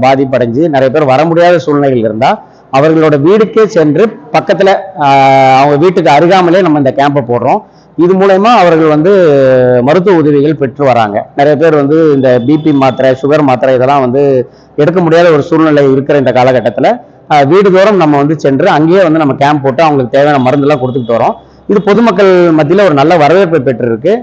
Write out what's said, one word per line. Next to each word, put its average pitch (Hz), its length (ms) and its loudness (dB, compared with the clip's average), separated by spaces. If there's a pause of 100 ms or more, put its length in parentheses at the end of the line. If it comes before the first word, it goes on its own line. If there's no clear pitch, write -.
பாதிப்படைஞ்சு 131 680 -2
நிறைய 135 200 0
பேர் 151 160 -2
வர 131 200 0
முடியாத 170 340 2
சூழ்நிலைகள் 143 400 -2
இருந்தா 113 440 -2 (300)
அவர்களோட 151 480 0
வீடுக்கே 214 440 2
சென்று 165 500 -2 (160)
பக்கத்துல, 190 420 0 (280)
ஆ, 143 80 0 (480)
அவங்க 143 200 2
வீட்டுக்கு 170 340 0
அருகாமலே 175 500 2
நம்ம 160 160 0
இந்த 131 200 -2
கேம்பை 143 300 0
போடுறோம். 120 340 -2 (340)
இது 175 180 0
மூலயமா 190 320 2
அவர்கள் 175 420 2
வந்து 151 240 0 (720)
மருத்துவ 175 340 0
உதவிகள் 147 380 0
பெற்று 139 300 -6
வராங்க. 117 400 -2 (100)
நிறைய 143 220 0
பேர் 156 180 2
வந்து 151 360 0
இந்த 127 340 0
பி 151 120 0
பி 151 160 -2
மாத்திரை, 131 480 0
சுகர் 151 200 0
மாத்திரை 131 340 0
இதெல்லாம் 131 240 0
வந்து 131 500 -2 (260)
எடுக்க 170 260 0
முடியாத 170 300 2
ஒரு 147 100 2
சூழ்நிலை 147 500 0
இருக்கிற 143 260 -2
இந்த 127 140 -2
காலகட்டத்துல, 127 680 0 (320)
ஆ, 151 100 2
வீடு 185 300 2
தோறும் 196 260 2
நம்ம 151 200 0
வந்து 151 220 -2
சென்று 147 300 -2
அங்கேயே 170 340 2
வந்து 160 140 0
நம்ம 147 160 -2
கேம்ப் 139 300 -2
போட்டு 135 200 -2
அவங்களுக்கு 139 360 0
தேவையான 139 300 0
மருந்தெல்லாம் 143 300 0
கொடுத்துக்கிட்டு 117 420 -4
வரோம். 143 120 -2 (340)
இது 202 140 0
பொதுமக்கள் 196 760 2
மத்தியில 156 280 0
ஒரு 180 100 0
நல்ல 147 240 0
வரவேற்பை 165 420 2
பெற்றிருக்கு. 120 640 -4